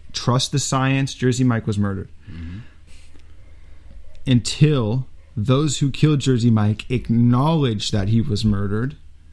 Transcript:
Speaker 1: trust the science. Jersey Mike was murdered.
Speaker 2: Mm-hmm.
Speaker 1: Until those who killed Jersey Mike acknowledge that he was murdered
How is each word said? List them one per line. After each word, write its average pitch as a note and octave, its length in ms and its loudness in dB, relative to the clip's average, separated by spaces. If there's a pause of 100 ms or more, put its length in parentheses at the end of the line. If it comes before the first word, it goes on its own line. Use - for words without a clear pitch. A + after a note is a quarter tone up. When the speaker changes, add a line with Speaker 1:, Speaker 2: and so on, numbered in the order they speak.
(120)
Speaker 1:
trust - 400 0
the C#3+ 60 -2
science. C3+ 560 0
Jersey B2 300 0
Mike A#2 220 0
was G2+ 120 0
murdered. G2 300 -2 (220)
Speaker 2:
Mm-hmm. E2+ 280 -12 (1700)
Speaker 1:
Until C3 800 2 (300)
those C3 420 0
who C#3+ 120 2
killed D3+ 300 4
Jersey A#2+ 300 4
Mike G#2+ 400 2
acknowledge B2 1000 2
that G2+ 180 0
he A2+ 120 4
was G#2 240 0
murdered G#2+ 520 0 (360)